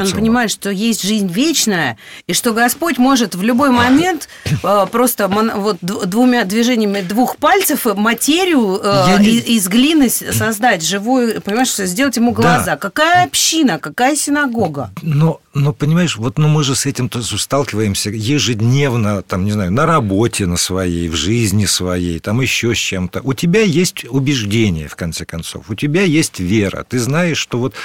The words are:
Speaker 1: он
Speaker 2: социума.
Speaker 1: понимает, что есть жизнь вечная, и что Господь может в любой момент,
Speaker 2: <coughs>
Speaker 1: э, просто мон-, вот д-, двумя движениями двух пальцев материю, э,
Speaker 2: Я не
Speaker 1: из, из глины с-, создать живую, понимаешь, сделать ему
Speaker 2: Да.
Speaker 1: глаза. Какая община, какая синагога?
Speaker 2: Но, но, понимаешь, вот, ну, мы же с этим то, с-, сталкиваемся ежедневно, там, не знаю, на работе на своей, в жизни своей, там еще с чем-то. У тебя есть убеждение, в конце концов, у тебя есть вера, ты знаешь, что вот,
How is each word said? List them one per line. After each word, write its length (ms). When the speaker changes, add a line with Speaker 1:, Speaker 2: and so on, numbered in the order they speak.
Speaker 1:
он 40
Speaker 2:
социума. 140
Speaker 1:
понимает, 300
что 180
есть 340
жизнь 240
вечная, 680
и 60
что 220
Господь 440
может 380
в 80
любой 280
момент, 580
Speaker 2:
<coughs> 180
Speaker 1:
э, 260
просто 380
мон-, 280
вот 260
д-, 240
двумя 400
движениями 560
двух 340
пальцев 480
материю, 1000
э, 280
Speaker 2:
Я 80
не 100
Speaker 1:
из, 180
из 220
глины 420
с-, 220
создать 540
живую, 560
понимаешь, 340
сделать 400
ему 180
Speaker 2:
Да. 80
Speaker 1:
глаза. 360
Какая 480
община, 520
какая 380
синагога? 760
Speaker 2:
Но, 400
но, 200
понимаешь, 420
вот, 220
ну, 100
мы 160
же 120
с 100
этим 240
то, 120
с-, 200
сталкиваемся 680
ежедневно, 1120
там, 220
не 60
знаю, 200
на 140
работе 600
на 120
своей, 520
в 60
жизни 500
своей, 540
там 220
еще 320
с 40
чем-то. 460
У 100
тебя 280
есть 480
убеждение, 800
в 80
конце 300
концов, 440
у 60
тебя 280
есть 360
вера, 480
ты 120
знаешь, 380
что 220
вот, 140